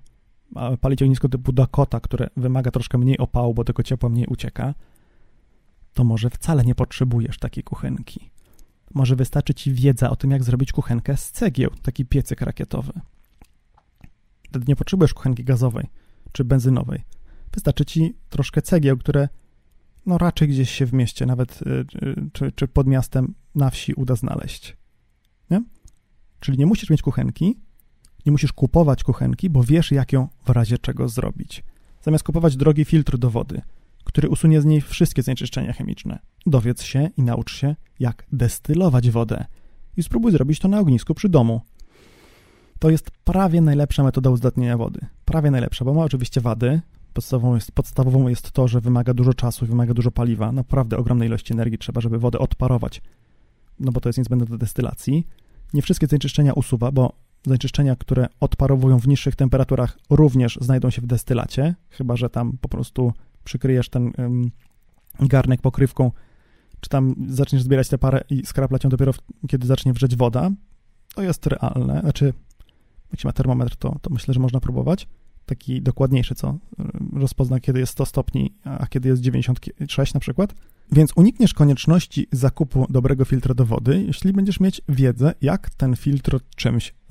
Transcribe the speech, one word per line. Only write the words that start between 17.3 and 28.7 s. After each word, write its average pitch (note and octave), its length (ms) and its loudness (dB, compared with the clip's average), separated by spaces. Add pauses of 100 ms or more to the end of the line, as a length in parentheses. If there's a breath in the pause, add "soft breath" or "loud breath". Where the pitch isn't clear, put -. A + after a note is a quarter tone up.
Wystarczy - 320 0
ci D#3+ 300 -2 (140)
troszkę - 320 -4
cegieł, C#3 360 2
które, C#3 320 0 (760)
no, F3+ 120 2
raczej E3+ 300 2
gdzieś C3 240 0
się - 140 -2
w A#2+ 80 -4
mieście, C3 320 0
nawet, B2 360 -2
y, - 80 -6 (360)
y, - 280 -6
czy, C#3 180 -4
czy - 160 -4
pod C3+ 200 2
miastem, C3 460 0 (220)
na C#3 140 2
wsi - 240 -6
uda B2+ 220 -2
znaleźć. - 640 -8 (720)
Nie? G3 140 0 (760)
Czyli C3+ 180 -2
nie C#3 80 4
musisz G#3 240 2
mieć D3+ 120 4
kuchenki, - 580 -2 (640)
nie D3 60 4
musisz C#3+ 220 2
kupować C#3+ 500 2